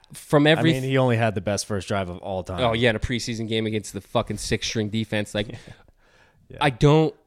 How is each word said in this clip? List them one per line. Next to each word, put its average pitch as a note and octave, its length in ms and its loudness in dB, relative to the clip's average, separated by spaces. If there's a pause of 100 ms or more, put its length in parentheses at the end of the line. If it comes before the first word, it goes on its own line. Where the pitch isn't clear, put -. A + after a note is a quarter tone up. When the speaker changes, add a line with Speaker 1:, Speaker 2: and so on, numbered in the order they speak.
(140)
Speaker 1:
from D3 340 2
every D#3+ 240 6
Speaker 2:
I - 80 0
mean, B2+ 40 -4
he C3+ 140 0
only B2+ 200 4
had A2 180 2
the G2+ 60 -2
best G2 240 -2
first G2 240 -4
drive G2 180 -2
of F2+ 120 -10
all F#2 240 -6
time. F#2 180 -8
Speaker 1:
Oh, A#2+ 100 2
yeah, A#2 200 2
in G#2+ 40 -2
a G#2+ 40 -6
preseason A2+ 500 -6
game A2 160 -2
against G#2+ 260 -4
the G2+ 80 -10
fucking G#2+ 380 -4
sixth-string - 520 -4
defense. G#2+ 460 -4
Like, G#2 140 -2
Speaker 2:
<laughs> - 1000 -20
Yeah. - 120 -16
Speaker 1:
I D3 80 2
don't, D3 440 4 (140)